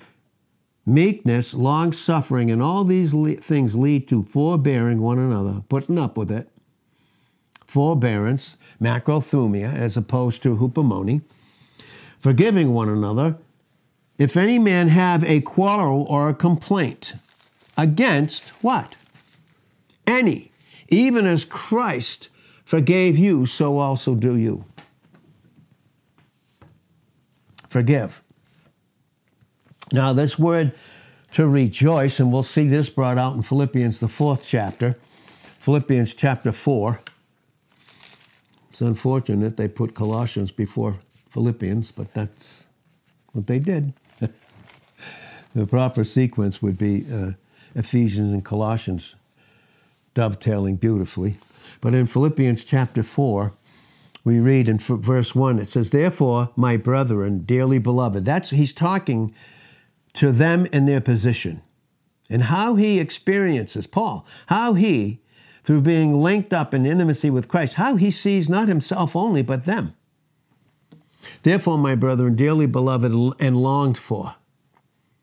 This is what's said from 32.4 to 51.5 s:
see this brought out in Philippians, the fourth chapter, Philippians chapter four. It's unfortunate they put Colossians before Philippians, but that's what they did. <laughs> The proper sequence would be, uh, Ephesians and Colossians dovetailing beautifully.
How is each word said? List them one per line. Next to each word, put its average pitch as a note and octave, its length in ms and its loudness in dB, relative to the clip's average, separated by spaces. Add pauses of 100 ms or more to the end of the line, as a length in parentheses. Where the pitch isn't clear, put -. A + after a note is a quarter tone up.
see D3+ 240 0
this C#3+ 220 2
brought B2+ 280 0
out C3 180 -2
in A#2+ 60 -4
Philippians, C3 580 0
the A2+ 80 -2
fourth C#3+ 380 -2
chapter, A#2+ 520 -2 (600)
Philippians C3+ 540 0
chapter B2+ 400 -2
four. A2+ 480 -2 (1700)
It's - 120 -10
unfortunate A2+ 760 -2
they A2 100 -4
put - 260 -6
Colossians A2 560 -4
before G#2 500 -6 (300)
Philippians, A#2 600 -4
but G#2+ 220 -14
that's - 500 -10 (720)
what G2+ 140 -6
they B2+ 120 -2
did. D3 340 -4 (260)
<laughs> A2 100 -4 (1200)
The A2 140 -2
proper B2+ 380 0
sequence A2 560 -2
would G2 160 -2
be, G#2 340 -2
uh, G2 220 -8 (420)
Ephesians G#2 580 -2
and G2 120 -4
Colossians G#2+ 680 -6 (1000)
dovetailing G2+ 640 -2
beautifully. G2 600 -2 (440)